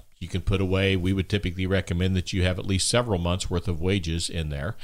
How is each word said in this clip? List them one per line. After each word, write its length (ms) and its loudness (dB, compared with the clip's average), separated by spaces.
you 100 -12
can 140 -4
put 180 2
away, 340 2
we 200 2
would 160 0
typically 360 -2
recommend 500 0
that 180 -2
you 80 2
have 160 2
at 80 -8
least 200 2
several 320 2
months 300 0
worth 180 -2
of 140 0
wages 480 0
in 220 -4
there, 340 -6